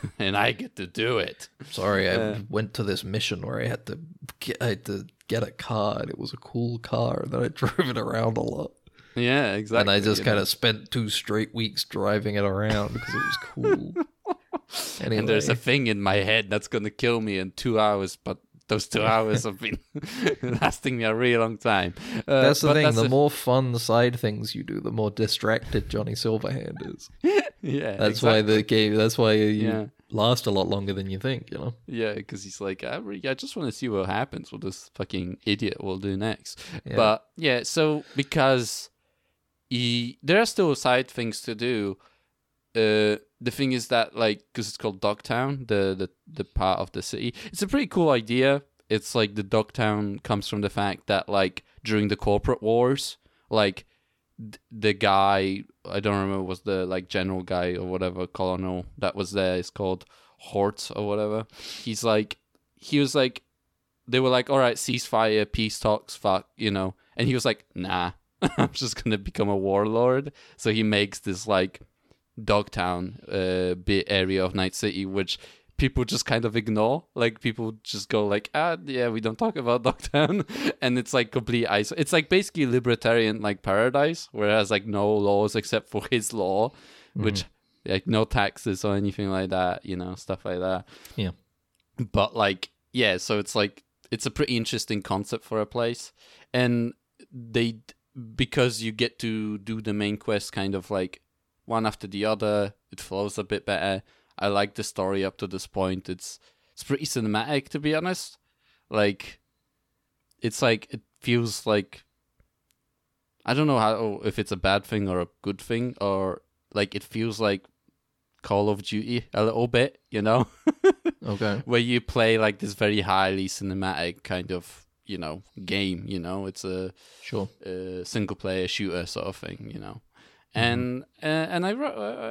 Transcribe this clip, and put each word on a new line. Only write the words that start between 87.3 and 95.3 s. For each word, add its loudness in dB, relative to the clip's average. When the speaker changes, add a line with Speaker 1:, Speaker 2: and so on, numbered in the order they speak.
Speaker 2:
Mm-hmm. -12
Speaker 1:
like, -2
no 2
taxes -2
or 0
anything -2
like -2
that, -2
you -8
know, -8
stuff -10
like -4
that. -4
Speaker 2:
Yeah. -2
Speaker 1:
But, 2
like, 2
yeah, 4
so -2
it's, -6
like, 0
it's -4
a -4
pretty 0
interesting -2
concept -4